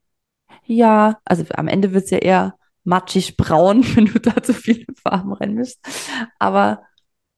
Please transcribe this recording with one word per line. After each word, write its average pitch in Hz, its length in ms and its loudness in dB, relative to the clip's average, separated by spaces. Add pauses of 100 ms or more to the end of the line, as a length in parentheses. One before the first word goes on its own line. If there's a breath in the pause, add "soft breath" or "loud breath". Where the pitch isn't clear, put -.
(640 soft breath)
Ja, 220 600 4
also 165 200 -2 (100)
am 156 120 -4
Ende 196 260 0
wird's 190 160 -2
ja 185 100 0
eher 185 360 0 (280)
matschig 185 540 -2
braun, 190 460 4
<laughs> - 120 -4
wenn 214 100 6
du 220 140 0
da - 220 -2
zu - 120 0
viele - 320 -4 (160)
Farben 190 320 -4
reinmischst. 214 460 -6 (600 loud breath)
Aber, 202 440 0 (540)